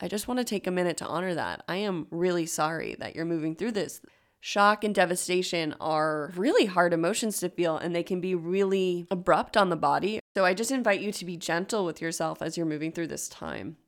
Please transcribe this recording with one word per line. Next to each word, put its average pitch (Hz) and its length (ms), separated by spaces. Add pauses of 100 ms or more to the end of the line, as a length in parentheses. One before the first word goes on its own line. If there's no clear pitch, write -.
I 180 60
just 208 200
want 247 120
to 247 40
take 214 240
a 185 40
minute 180 260
to - 100
honor 180 260
that. 107 340
I 170 100
am 190 320
really 175 360
sorry 160 540
that 113 160
you're 165 100
moving 160 300
through 226 180
this. 196 280 (400)
Shock 208 420
and 208 120
devastation 180 840
are 156 560
really 269 300
hard 175 280
emotions 196 460
to 180 100
feel, 165 280
and 170 180
they 170 80
can 180 160
be 180 160
really 185 760
abrupt 180 460
on 196 140
the 170 60
body. 156 440 (160)
So 190 100
I 185 80
just 226 180
invite 226 300
you 202 120
to 190 120
be 175 120
gentle 180 480
with 160 160
yourself 160 400
as 160 160
you're 170 80
moving 156 260
through 165 160
this - 220
time. 101 480 (100)